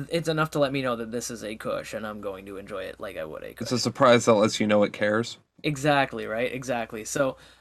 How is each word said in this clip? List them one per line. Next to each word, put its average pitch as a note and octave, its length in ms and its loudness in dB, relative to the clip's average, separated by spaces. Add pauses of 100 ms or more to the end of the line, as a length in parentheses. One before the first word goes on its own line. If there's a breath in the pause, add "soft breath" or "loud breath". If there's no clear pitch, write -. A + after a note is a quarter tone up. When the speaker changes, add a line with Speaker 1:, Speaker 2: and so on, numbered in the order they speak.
(100)
Speaker 1:
it's D#3+ 180 -2
enough D#3 240 0
to D#3+ 60 -2
let C#3 140 4
me C#3 100 -2
know B2+ 140 -2
that A2+ 140 -8
this A#2 200 -6
is A2 120 -10
a A2 140 -8
kush A2 380 -6
and G#2+ 120 -8
I'm G#2+ 140 -10
going G2 260 -8
to G2 120 -12
enjoy G2+ 260 -10
it - 160 -12
like G2 160 -10
I D#2+ 80 -6
would D2+ 180 -10
a A1 120 -12
kush. - 80 -12
Speaker 2:
It's A#2 100 -4
a B2 60 2
surprise A#2+ 480 6
that A#2 80 8
lets G#2+ 260 4
you A2 60 2
know G#2 160 6
it G2+ 100 2
cares. G#2+ 460 -2 (240)
Speaker 1:
Exactly, C3+ 640 0
right? A2+ 260 -2
Exactly. A#2+ 540 -6
So, C3+ 320 -2 (220 soft breath)